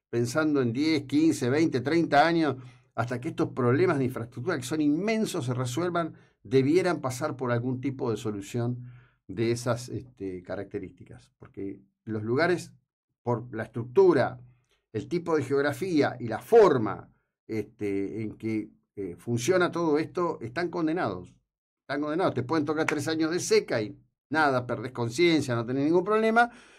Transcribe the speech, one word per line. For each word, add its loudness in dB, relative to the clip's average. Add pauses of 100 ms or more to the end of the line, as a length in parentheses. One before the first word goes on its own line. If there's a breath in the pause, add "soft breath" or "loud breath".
(100)
pensando 2
en 2
diez, 0
quince, 2
veinte, 2
treinta 4
años, 2 (400 loud breath)
hasta -4
que -6
estos -2
problemas 2
de 0
infraestructura, -4
que -6
son -4
inmensos, 0
se -2
resuelvan, -2 (300 soft breath)
debieran 2
pasar -4
por -4
algún -2
tipo -4
de 0
solución -6 (420 loud breath)
de -2
esas, -2
este, -10
características. -12
Porque -12 (240)
los -6
lugares, 0 (540)
por -4
la -6
estructura, 4 (520)
el -6
tipo -2
de 2
geografía 0
y -6
la -4
forma, 4 (380)
este, -4
en -8
que, -4 (240)
eh, -8
funciona 0
todo 0
esto, -2
están -6
condenados. -4 (460)
Están -6
condenados. 0
Te -2
pueden 0
tocar -2
tres -2
años -2
de -2
seca 2
y -8 (320)
nada, 2
perdés -6
conciencia, 2
no -2
tenés -2
ningún 2
problema, 2 (300 loud breath)